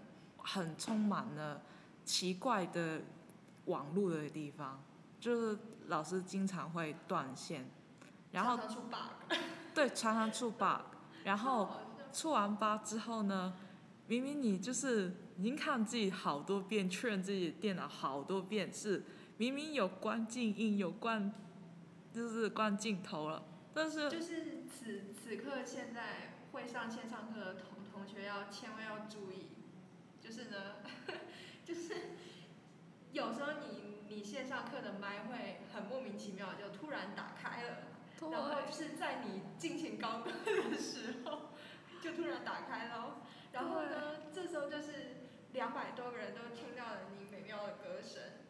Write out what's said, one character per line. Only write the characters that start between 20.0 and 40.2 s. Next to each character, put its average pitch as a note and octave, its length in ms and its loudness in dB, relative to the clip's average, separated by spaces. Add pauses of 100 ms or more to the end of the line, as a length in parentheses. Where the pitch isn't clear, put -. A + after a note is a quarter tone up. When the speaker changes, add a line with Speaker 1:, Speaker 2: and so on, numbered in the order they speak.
Speaker 1:
静 A3+ 300 2
音， G#3 220 6
有 F#3 120 4
关， G#3 420 2 (800)
就 A#3 160 -2
是 A3+ 220 2
关 G#3+ 260 4
镜 G3+ 280 2
头 D3+ 260 -2
了， D#3 140 -2 (280)
但 D#4 200 4
是 D4+ 180 2
Speaker 2:
就 E4 100 0
是 D#4+ 480 -4
此， G3 460 -6
此 A3+ 220 -6
刻 B3+ 280 -2
现 A#3+ 300 -6
在 G#3 400 -6 (200)
会 B3 120 -4
上 A#3 240 -2
线 A#3 180 -4
上 A3 240 -6
课 A3 80 -4
的 F#3 160 -4
同， F#3 140 -10 (220)
同 G3 160 -6
学 G3+ 180 -6
要， G3+ 240 -2
千 A3+ 220 -8
万 A3 120 -6
要 G#3+ 240 -4
注 G3+ 240 -8
意， F#3 180 -8 (680)
就 A3+ 120 -12
是 A#3 140 -8
呢， G3+ 320 -6 (440)
<laughs> - 420 -14
就 E4+ 120 -4
是 - 180 -4 (1160)
有 A#3+ 200 0
时 C4 120 0
候 C#4+ 80 0 (100)
你， - 460 -8
你 G#3 160 -6
线 B3+ 240 -4
上 B3 180 -2
课 A#3 160 -4
的 G#3 120 -4
麦 G3+ 320 -4
会 A3+ 340 -4 (120)
很 G3+ 120 -4
莫 B3+ 180 -2
名 G#3 160 -4
其 G3+ 140 -6
妙 F#3 240 -4
就 G3 140 -8
突 D4+ 200 -8
然 G3+ 260 -2
打 - 240 -6
开 A#3+ 300 -4
了， - 80 -4 (400)
Speaker 1:
对。 D#4+ 140 -2
Speaker 2:
然 D#4+ 100 2
后 C#4+ 240 4
就 - 60 -2
是 D4+ 260 -4
在 C4+ 260 2
你 G3 200 -2 (160)
尽 D#4+ 180 0
情 G#3+ 220 -2
高 A3+ 220 0